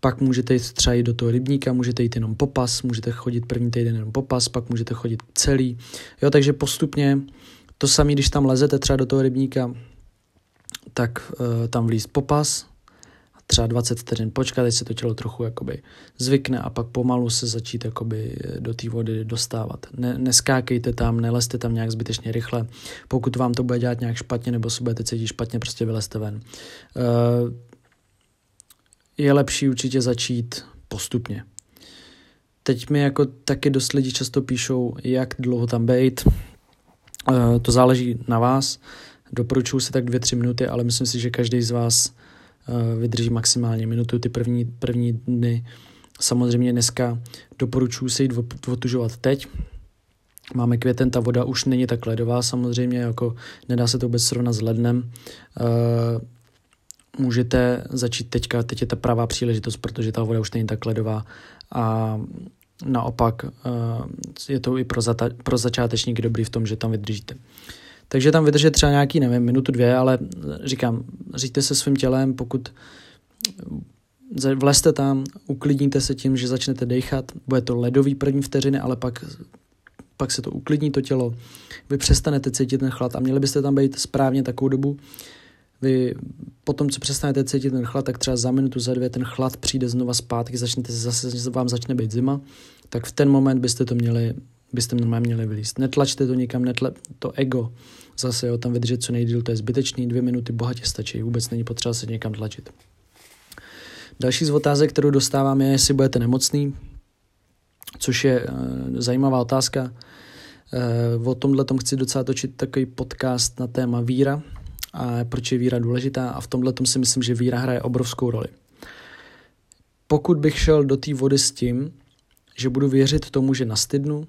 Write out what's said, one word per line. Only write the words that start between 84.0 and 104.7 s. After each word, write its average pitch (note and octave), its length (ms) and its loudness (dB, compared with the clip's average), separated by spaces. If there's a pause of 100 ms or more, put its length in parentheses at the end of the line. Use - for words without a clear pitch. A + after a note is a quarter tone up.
takovou B2+ 260 0
dobu. C3+ 280 0 (840)
Vy C3 320 2 (500)
potom, C#3+ 260 0
co - 100 -6
přestanete C#3 440 0
cítit C3+ 260 0
ten B2+ 140 -2
chlad, C3 200 -4
tak A#2+ 140 -4
třeba B2+ 180 -2
za A#2+ 140 0
minutu, C3 300 0
za B2 140 0
dvě B2+ 160 0
ten B2+ 140 -4
chlad C3 320 -4
přijde B2+ 320 -2
znova B2 260 0
zpátky, A#2+ 420 -4
začnete A#2+ 360 -4
se A#2 60 -4
zase, B2 520 -4
vám B2+ 180 0
začne B2 260 -2
být A2+ 180 -2
zima, C3 280 0 (480)
tak A#2+ 180 -6
v - 60 -14
ten C#3+ 160 4
moment C3+ 320 6
byste B2 240 0
to A#2+ 100 -2
měli A#2 400 2 (380)
byste A#2+ 240 -2
normálně A#2 300 2
měli A2+ 200 0
vylízt. G#2+ 320 -6
Netlačte C3+ 480 2
to B2+ 80 0
nikam, B2 300 0
netle-, B2 300 -2 (240)
to - 140 -6
ego. B2+ 400 -2 (460)
Zase, B2 280 -4
jo, A#2+ 120 0
tam B2 140 -2
vydržet A#2+ 300 -2
co - 100 -4
nejdýl, A#2 300 0
to A#2+ 80 -4
je A2+ 60 0
zbytečný, B2 520 -2
dvě B2 140 0
minuty B2 300 -2
bohatě A#2+ 320 -4
stačí, - 380 -6
vůbec A#2 280 -2
není A#2 140 -2
potřeba A#2 300 -4
se A#2 120 -6
někam A2+ 260 -6
tlačit. G#2+ 380 -10 (1500)
Další B2+ 240 0
z D3 60 2
otázek, D3 400 4